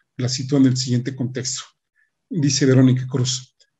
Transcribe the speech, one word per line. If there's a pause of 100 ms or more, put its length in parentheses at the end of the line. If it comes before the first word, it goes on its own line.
(180)
la
citó
en
el
siguiente
contexto. (680)
Dice
Verónica
Cruz, (240)